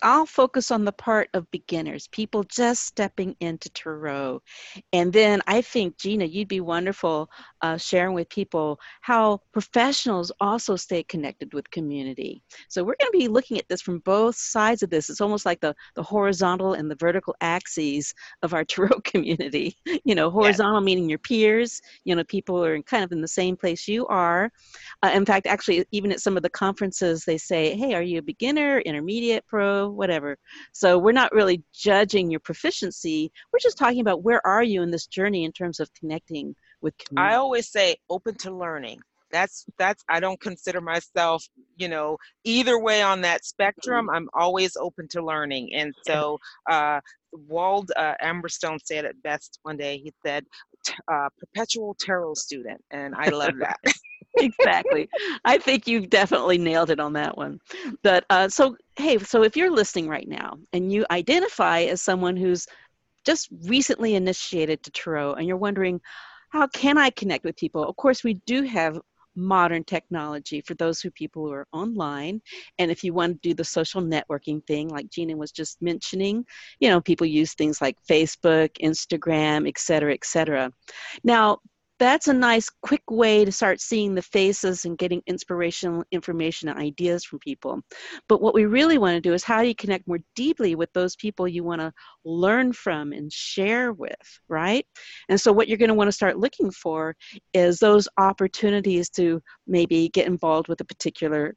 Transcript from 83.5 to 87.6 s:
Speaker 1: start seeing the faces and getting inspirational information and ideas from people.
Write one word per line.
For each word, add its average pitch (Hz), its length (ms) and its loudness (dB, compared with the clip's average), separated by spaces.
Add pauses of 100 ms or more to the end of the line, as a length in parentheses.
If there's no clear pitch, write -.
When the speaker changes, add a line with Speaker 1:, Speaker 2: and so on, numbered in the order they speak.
Speaker 1:
start 190 280 0
seeing 208 360 -2
the 180 60 0
faces 190 600 0
and 170 140 -6
getting 175 300 -2
inspirational 175 800 -4
information 165 580 -4
and 139 80 -6
ideas 170 480 -2
from 147 140 -14
people. - 420 -8 (480)